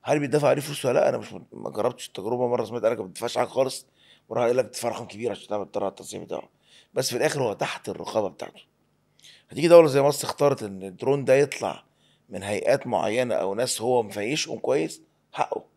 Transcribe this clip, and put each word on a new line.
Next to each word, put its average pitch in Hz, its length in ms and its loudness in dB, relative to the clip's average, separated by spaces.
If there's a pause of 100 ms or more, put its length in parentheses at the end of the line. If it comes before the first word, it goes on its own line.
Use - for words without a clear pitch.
هل 147 160 2
بيدفع 143 300 2
عليه 135 120 4
فلوس 151 240 -10
ولا 127 160 0
لا؟ - 80 4
انا 123 100 0
مش 104 140 -12
م-، 92 100 -14 (100)
ما 55 180 -10
جربتش 117 360 -4
التجربة. 120 420 -4
مرة 120 160 -2
سمعت 110 180 -8
قال 113 100 2
لك 113 80 -4
ما 98 60 -6
بتدفعش 117 320 -6
حاجة 120 100 0
خالص، 131 380 -4 (420)
وراح 113 160 -2
قال 120 120 2
لك 127 100 2
تدفع - 220 -8
رقم 110 160 -6
كبير 107 260 -8
عشان - 180 -12
تعمل، 104 220 -4
تطلع 101 180 -2
التصريح 95 340 -12
بتاعه، 85 260 -10 (460)
بس 131 160 -2
في 120 60 -6
الاخر 139 260 0
هو 107 100 0
تحت - 360 -8
الرقابة 101 400 -4
بتاعته. - 320 -14 (920)
هتيجي 160 180 0
دولة 165 200 12
زي 139 140 4
مصر 139 260 0
اختارت 139 340 2
ان 98 200 -10
الدرون 131 420 -2
ده 131 100 6
يطلع 135 500 0 (440)
من 92 140 -8
هيئات 107 440 0
معينة 107 480 0
او 98 200 -2
ناس 123 260 -2
هو 120 220 2
مفيشهم 110 560 -4
كويس، 143 440 -2 (300)
حقه. - 320 -4 (120)